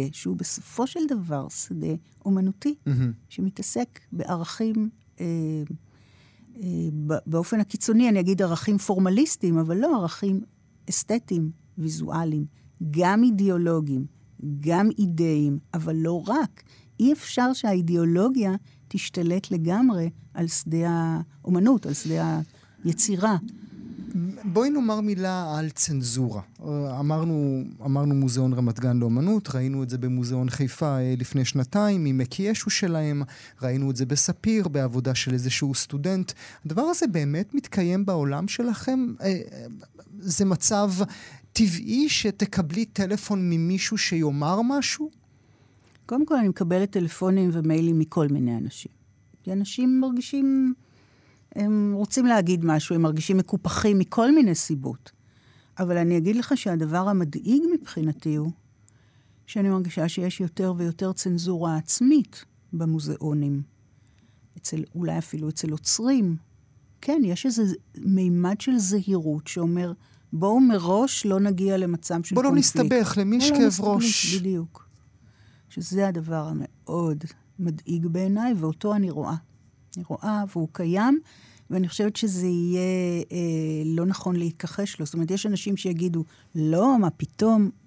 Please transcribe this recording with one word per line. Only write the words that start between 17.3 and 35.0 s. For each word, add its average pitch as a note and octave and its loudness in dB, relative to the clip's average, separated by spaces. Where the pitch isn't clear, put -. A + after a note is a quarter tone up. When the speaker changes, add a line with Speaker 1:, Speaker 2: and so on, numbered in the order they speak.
Speaker 1:
שהאידיאולוגיה F#3 2
תשתלט F#3 -2
לגמרי F3 2
על E3+ -2
שדה E3 0
האומנות, F#3+ 4
על C#3+ -4
שדה D#3+ -2
היצירה. F#3+ 0
Speaker 2:
בואי G#3+ 2
נאמר A3+ 0
מילה F#3 -2
על D#3 -2
צנזורה. B2 -2
אה, C#3+ -4
אמרנו, D3+ 0
אמרנו C#3+ 2
מוזיאון C3 2
רמת A#2+ 0
גן B2 2
לאומנות, C3+ 0
ראינו C3 -2
את B2 -6
זה B2+ -4
במוזיאון B2+ -2
חיפה, C#3 -2
אה, B2+ 0
לפני C3 -2
שנתיים, F#3+ 0
עם C3 2
מקי G3 -2
אשו G#3+ -4
שלהם, D#3 0
ראינו C3+ 0
את B2+ -2
זה C3 0
בספיר, F3+ 0
בעבודה C3 0